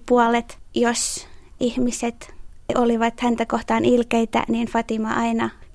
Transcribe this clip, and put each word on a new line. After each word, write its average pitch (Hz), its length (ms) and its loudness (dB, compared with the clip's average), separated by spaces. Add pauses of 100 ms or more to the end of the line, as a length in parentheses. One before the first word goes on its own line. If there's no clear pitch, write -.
puolet. 233 520 2 (180)
Jos - 520 -2 (320)
ihmiset 240 760 -2 (420)
olivat 233 460 2
häntä 233 240 2
kohtaan 226 400 0
ilkeitä, 233 600 2
niin 233 200 0
Fatima 226 420 -2
aina 226 400 0 (260)